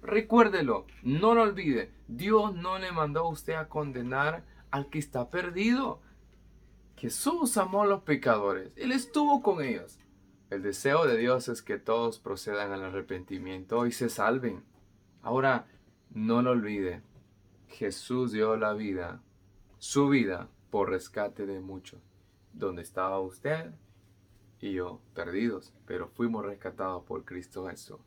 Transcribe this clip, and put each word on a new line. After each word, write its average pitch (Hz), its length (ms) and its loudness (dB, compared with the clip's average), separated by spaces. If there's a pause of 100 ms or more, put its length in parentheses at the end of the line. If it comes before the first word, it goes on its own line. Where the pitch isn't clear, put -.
Recuérdelo, 208 840 4 (160)
no 175 320 4
lo 233 80 8
olvide. 165 500 0 (160)
Dios 202 460 2
no 185 240 -4
le 185 120 -6
mandó 156 300 0
a 170 80 0
usted 160 260 -4
a 156 140 -6
condenar 143 760 -2 (260)
al 139 180 -4
que 156 100 -4
está 151 320 -4
perdido. 196 720 0 (960)
Jesús - 600 -2
amó 196 260 2
a 208 40 4
los 196 160 2
pecadores. 104 760 2
Él 254 160 -2
estuvo 277 500 2
con 175 200 2
ellos. 113 360 -6 (500)
El 98 140 -6
deseo 139 440 2
de 120 100 4
Dios 123 320 2
es 120 140 -6
que - 160 -6
todos 113 400 0
procedan 104 540 -6
al 98 120 -6
arrepentimiento 95 1000 -4
y 120 60 0
se 120 160 -2
salven. 113 560 -2 (580)
Ahora, 131 440 2 (440)
no 113 320 2
lo 127 80 4
olvide. 104 520 0 (680)
Jesús 120 640 -4
dio 110 240 2
la 107 160 2
vida, 95 500 -6 (560)
su 143 300 2
vida, 104 400 2 (220)
por 98 200 0
rescate 101 560 -4
de 95 140 -8
muchos. 95 400 -14 (520)
Donde 90 300 -6
estaba 95 380 -2
usted 156 520 -4 (880)
y 98 120 -6
yo, 92 280 -6 (140)
perdidos, 95 580 -2 (140)
pero 90 220 -6
fuimos 113 360 -2
rescatados 95 600 -6
por 92 200 -8
Cristo 90 440 -10
Jesús. 101 380 -16